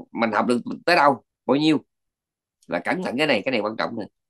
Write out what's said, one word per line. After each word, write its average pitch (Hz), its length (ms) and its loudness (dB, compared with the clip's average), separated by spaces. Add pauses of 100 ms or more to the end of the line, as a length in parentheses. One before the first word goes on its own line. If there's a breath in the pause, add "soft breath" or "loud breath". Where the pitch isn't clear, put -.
(120)
mình 110 200 -2
học 107 160 2
được 120 140 2 (240)
tới 170 100 4
đâu, 143 280 4 (220)
bao 131 120 2
nhiêu 156 280 2 (840)
là 85 120 -4
cẩn 165 240 -4
thận 117 140 -6
cái 151 100 0
này, 117 180 2
cái 135 60 -4
này 113 100 -2
quan 107 160 -4
trọng 113 220 -4
nè. 95 60 -8 (240)